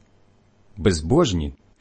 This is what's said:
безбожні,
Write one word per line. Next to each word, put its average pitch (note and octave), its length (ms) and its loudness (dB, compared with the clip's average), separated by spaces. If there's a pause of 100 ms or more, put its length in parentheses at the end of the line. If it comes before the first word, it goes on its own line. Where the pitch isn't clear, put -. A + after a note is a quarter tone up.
(760)
безбожні, F2+ 760 0 (260)